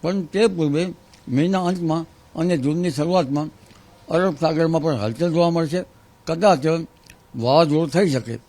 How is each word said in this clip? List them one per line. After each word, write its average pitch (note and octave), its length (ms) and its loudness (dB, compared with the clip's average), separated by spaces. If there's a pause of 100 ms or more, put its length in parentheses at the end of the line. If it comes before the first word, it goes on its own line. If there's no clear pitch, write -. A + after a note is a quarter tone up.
પણ F#3 200 -2
તે F#3+ 260 0
પૂર્વે E3 460 -2 (340)
મેના F3 360 0
અંતમાં E3+ 420 -2 (300)
અને E3+ 220 0
જૂનની D#3 320 -2
શરૂઆતમાં D3+ 600 -2 (600)
અરબ F3 320 0
સાગરમાં D#3+ 400 2
પણ D3+ 140 0
હલચલ A#2 380 -2
જોવા E3+ 160 4
મળશે. E3 340 -2 (440)
કદાચ E3 380 2 (720)
વાવાઝોડું D3 540 2
થઈ F3 200 2
શકે. A#2 260 -2 (140)